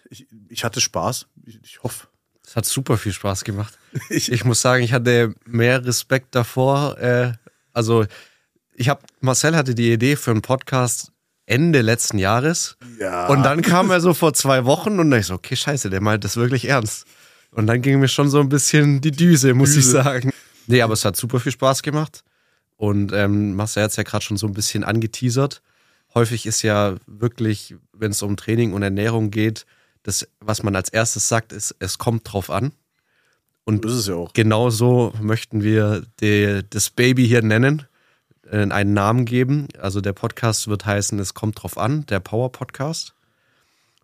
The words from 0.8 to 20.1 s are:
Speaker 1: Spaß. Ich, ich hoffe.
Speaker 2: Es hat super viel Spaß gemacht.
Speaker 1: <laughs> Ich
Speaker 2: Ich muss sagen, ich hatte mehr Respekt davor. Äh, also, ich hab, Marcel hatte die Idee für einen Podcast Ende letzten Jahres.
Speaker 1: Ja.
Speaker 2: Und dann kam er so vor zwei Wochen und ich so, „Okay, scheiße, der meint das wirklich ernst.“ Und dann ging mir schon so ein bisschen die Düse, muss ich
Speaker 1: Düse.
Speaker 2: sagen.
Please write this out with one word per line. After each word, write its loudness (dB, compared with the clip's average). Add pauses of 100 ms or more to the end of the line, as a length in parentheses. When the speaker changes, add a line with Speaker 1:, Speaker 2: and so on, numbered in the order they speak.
Speaker 1:
Spaß. -4 (180)
Ich, -20
ich -20
hoffe. -10 (380)
Speaker 2:
Es -20
hat -2
super -2
viel -4
Spaß -6
gemacht. -8 (160)
Speaker 1:
<laughs> -10
Ich -4
Speaker 2:
Ich -2
muss 2
sagen, 2
ich -2
hatte 2 (120)
mehr 0
Respekt -2
davor. 0
Äh, 0 (400)
also, 2 (680)
ich -2
hab, -4 (180)
Marcel 0
hatte 0
die 2
Idee 2
für -4
einen 2
Podcast -4 (360)
Ende 4
letzten 0
Jahres. 0 (220)
Speaker 1:
Ja. -4
Speaker 2:
Und 4
dann 2
kam 4
er 4
so 4
vor 2
zwei 2
Wochen 2
und 4
ich 2
so, -6
„Okay, -8
scheiße, -4
der -2
meint 0
das -6
wirklich 0
ernst.“ -2 (460)
Und 0
dann 2
ging 4
mir 4
schon 0
so 4
ein 2
bisschen 2
die 0
Düse, 6
muss 6
ich 6
Speaker 1:
Düse. 4
Speaker 2:
sagen. 2 (360)